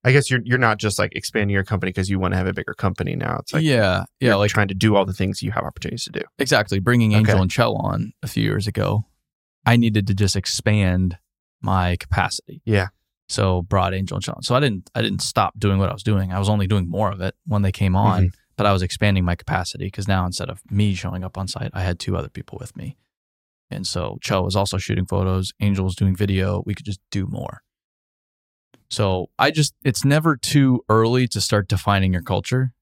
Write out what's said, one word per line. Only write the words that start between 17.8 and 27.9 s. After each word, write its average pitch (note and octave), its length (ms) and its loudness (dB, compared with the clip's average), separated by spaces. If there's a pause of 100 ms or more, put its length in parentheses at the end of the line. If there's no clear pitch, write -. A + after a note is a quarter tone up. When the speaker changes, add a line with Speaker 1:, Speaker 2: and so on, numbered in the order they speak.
Speaker 2:
on, F#2 320 2
Speaker 1:
Mm-hmm. - 100 -4 (180)
Speaker 2:
but G#2 100 0
I G2+ 60 6
was F#2+ 120 2
expanding F#2+ 420 0
my F2 100 0
capacity F#2+ 560 -6
'cause G2 160 -8
now F#2+ 180 0
instead - 240 -6
of - 120 -14 (100)
me G2+ 220 2
showing F#2 320 -6
up F#2 120 -12
on F#2+ 120 -6
site, - 240 -8
I G2 100 -6
had F2 160 -2
two G2 160 -4
other D2+ 140 -6
people - 320 -16
with - 160 -16
me. - 180 -12 (720)
And F#2+ 160 -8
so C#2+ 360 -6
Chell F#2+ 240 -2
was F#2+ 100 -4
also G2 220 0
shooting F#2+ 280 -2
photos. F#2 540 -2
Angel G2 240 0
was F#2 120 -2
doing F#2+ 200 2
video. F#2+ 500 0
We G#2 100 -6
could - 100 -18
just G2+ 160 -10 (100)
do F#2+ 160 -4
more. - 360 -10 (1300)